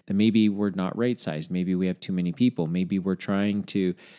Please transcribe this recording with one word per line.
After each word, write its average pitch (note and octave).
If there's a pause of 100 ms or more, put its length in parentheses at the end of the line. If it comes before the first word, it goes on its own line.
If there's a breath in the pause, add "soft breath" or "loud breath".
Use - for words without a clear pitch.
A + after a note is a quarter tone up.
then G2
maybe G#2+
we're G2+
not F#2
right-sized. F#2
Maybe F2+
we F#2
have F2+
too -
many F2+
people. A#2+
Maybe F#2
we're F#2
trying G2+
to F#2+ (260 loud breath)